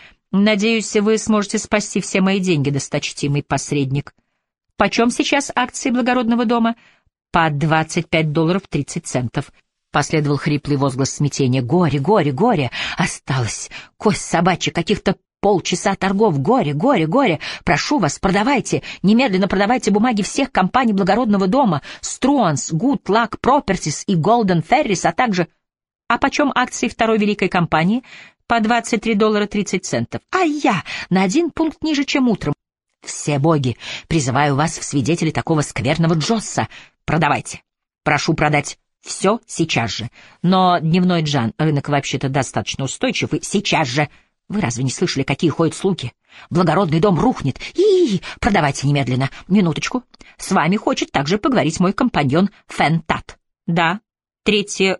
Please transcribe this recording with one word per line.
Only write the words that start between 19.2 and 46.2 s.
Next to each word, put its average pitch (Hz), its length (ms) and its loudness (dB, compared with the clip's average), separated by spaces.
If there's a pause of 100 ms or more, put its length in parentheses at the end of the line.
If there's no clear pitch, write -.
продавайте 202 440 0
бумаги 208 320 2
всех - 280 -2
компаний 220 420 2
благородного 196 540 2
дома, 196 360 2 (180)
Струанс, 220 720 0
Good 208 300 0
Luck 220 360 0
Properties 269 680 0
и 196 80 2
Golden 185 520 2
Ferris, 240 400 2
а 165 40 2
также..." 208 360 0 (600)
"А 240 100 0
почем 277 380 0
акции 247 320 -2
второй 220 320 2
великой 208 280 0
компании?" 175 560 2 (440)
"По 233 120 2
двадцать 233 440 0
три 226 100 0
доллара 208 320 2
тридцать 202 400 -4
центов". 120 360 -4 (120)
"Ай-я! 294 500 0 (280)
На 185 100 4
один 262 300 0
пункт 320 320 -4
ниже, 285 220 0
чем 262 220 0
утром". 170 260 0 (480)
"Все - 360 -4
боги, 139 380 2 (320)
призываю 139 480 2
вас 156 220 0
в - 80 -12
свидетели 160 440 0
такого 156 300 -2
скверного 160 540 0
Джосса! 160 560 -2 (340)
Продавайте! 151 580 -2 (440)
Прошу 147 280 0
продать 151 460 0 (220)
все 214 440 -2
сейчас 131 460 -2
же! 110 180 -8 (320)
Но, 180 380 4
дневной 175 440 2
Джан, 135 340 0
рынок 151 320 0
вообще-то 143 400 -2
достаточно 135 560 -4
устойчив, - 480 -4
и - 100 -4
сейчас 156 460 0
же! 143 180 -2 (400)
Вы 208 140 -4
разве 123 240 -2
не 131 40 0
слышали, 139 340 -2
какие 156 260 0
ходят 156 260 0
слухи? 170 380 -4 (360)